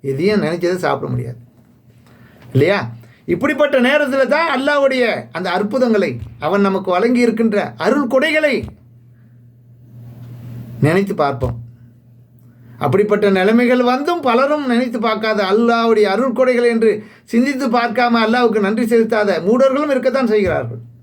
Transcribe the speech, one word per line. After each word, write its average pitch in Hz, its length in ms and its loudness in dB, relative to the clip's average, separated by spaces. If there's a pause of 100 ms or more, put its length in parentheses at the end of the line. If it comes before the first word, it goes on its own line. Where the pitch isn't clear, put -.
எதையும் 165 400 0
நினைச்சதை 175 340 -2
சாப்பிட 143 360 -2
முடியாது 123 280 -6 (1120)
இல்லையா? 170 280 2 (460)
இப்படிப்பட்ட 269 560 0
நேரத்துல 269 460 2
தான் 320 220 0
அல்லாஹ்வுடைய 269 540 0 (280)
அந்த 180 200 -6
அற்புதங்களை, 202 680 0 (200)
அவன் 180 220 0
நமக்கு 190 300 0
வழங்கி 240 280 2
இருக்கின்ற 220 580 0
அருள் 262 300 0
கொடைகளை 294 460 0 (2250)
நினைத்து 196 340 0
பார்ப்போம். 131 420 -4 (1200)
அப்படிப்பட்ட 202 520 2
நிலைமைகள் 233 540 2
வந்தும் 285 380 0
பலரும் 277 460 0
நினைத்து 247 320 -2
பார்க்காத 220 440 -2
அல்லாஹ்வுடைய 226 600 2
அருள் 220 300 0
கொடைகள் 247 360 2
என்று 226 220 2 (320)
சிந்தித்து 262 460 0
பார்க்காம 240 540 0
அல்லாஹ்வுக்கு 226 360 2
நன்றி 220 260 0
செலுத்தாத 220 560 2
மூடர்களும் 262 480 2
இருக்கத்தான் 254 380 0
செய்கிறார்கள். 160 540 -2 (220)